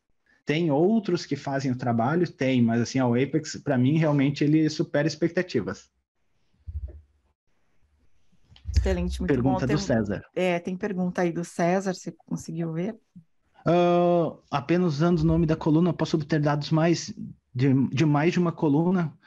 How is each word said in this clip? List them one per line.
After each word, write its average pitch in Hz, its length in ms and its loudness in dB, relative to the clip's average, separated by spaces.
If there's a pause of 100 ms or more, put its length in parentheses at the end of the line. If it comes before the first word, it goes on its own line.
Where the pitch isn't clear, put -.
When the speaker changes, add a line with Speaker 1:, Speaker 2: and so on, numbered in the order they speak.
(460)
Speaker 1:
Tem 160 240 0
outros 175 560 0
que 143 100 -4
fazem 139 360 -4
o 120 40 -2
trabalho? 127 560 0
Tem, 131 300 0
mas 117 200 2
assim, 123 180 -2
ó, 127 100 2
o 120 60 2
Apex, 139 400 -2
pra 135 240 -2
mim, 135 180 2
realmente, 147 460 0
ele 151 260 2
supera 147 380 -2
expectativas. 156 840 -4 (3000)
Speaker 2:
Excelente, 180 420 0
muito 180 140 -4
Speaker 1:
Pergunta 127 280 2
Speaker 2:
bom. 135 40 0
Speaker 1:
do - 20 -2
Speaker 2:
Tem, 147 100 2
Speaker 1:
César. 110 460 -2 (120)
Speaker 2:
é, 175 240 0
tem 185 180 -8
pergunta 185 460 -4
aí 175 80 0
do 170 120 -6
César, 185 520 -2
você - 160 -12
conseguiu 165 640 -8
ver? 185 220 -6 (680)
Speaker 1:
Ah, 175 720 2 (160)
apenas 160 440 0
usando 170 240 2
o 151 60 0
nome 165 200 2
da 156 100 0
coluna, 160 380 2
posso 160 240 -2
obter 156 240 -2
dados 147 280 -2
mais 165 440 0 (420)
de, 131 180 2 (160)
de 151 160 0
mais 147 280 2
de 180 60 0
uma 175 120 2
coluna? 165 760 0